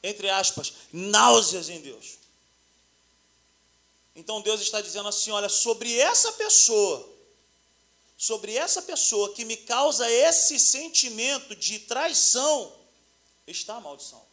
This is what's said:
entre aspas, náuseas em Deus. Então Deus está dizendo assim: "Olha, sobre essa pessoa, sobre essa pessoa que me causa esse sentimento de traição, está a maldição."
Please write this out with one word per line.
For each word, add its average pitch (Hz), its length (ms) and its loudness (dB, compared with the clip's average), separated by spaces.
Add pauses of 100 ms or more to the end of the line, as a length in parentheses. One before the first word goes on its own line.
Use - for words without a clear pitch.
entre 202 260 -8
aspas, 190 460 -4 (180)
náuseas 208 760 2
em 170 100 -14
Deus. 131 380 -18 (2000)
Então 208 280 -10
Deus 214 180 -2
está 208 220 -4
dizendo 202 260 -10
assim: 208 220 -4
"Olha, 202 180 -4
sobre 233 500 -2
essa 453 340 4
pessoa, 233 800 2 (1080)
sobre 214 360 -6
essa 349 280 0
pessoa 208 500 -2
que 233 140 -10
me 220 100 -6
causa 240 540 0
esse 294 500 4
sentimento 254 960 0
de 214 220 -6
traição, 277 920 0 (760)
está 208 300 -12
a 240 40 -14
maldição." 139 420 -18 (100)